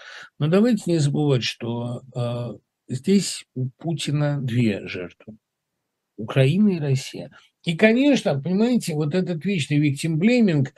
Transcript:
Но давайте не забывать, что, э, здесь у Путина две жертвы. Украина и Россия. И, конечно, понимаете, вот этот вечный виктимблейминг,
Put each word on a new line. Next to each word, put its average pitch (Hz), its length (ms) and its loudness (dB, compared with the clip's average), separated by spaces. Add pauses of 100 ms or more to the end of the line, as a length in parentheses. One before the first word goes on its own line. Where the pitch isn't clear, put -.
(380)
Но 147 80 0
давайте 202 400 4
не 170 120 2
забывать, 143 440 2
что, 120 600 -6 (120)
э, 120 440 -6 (300)
здесь - 560 0 (100)
у 127 240 -4
Путина 147 600 -2
две 113 460 0
жертвы. - 500 -12 (800)
Украина 139 540 2
и 175 80 -2
Россия. 131 520 -4 (340)
И, 170 120 -2
конечно, 220 640 2
понимаете, 190 540 0
вот 151 200 -2
этот 175 300 -2
вечный 160 340 0
виктимблейминг, 160 1000 2